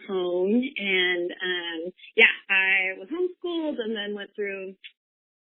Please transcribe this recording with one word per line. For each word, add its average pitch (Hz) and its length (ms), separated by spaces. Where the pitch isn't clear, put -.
home. 180 480
And, 190 760
um, 175 480
yeah, 220 160
I 190 480
was 190 100
homeschooled 339 720
and 220 140
then 208 180
went 202 220
through 196 380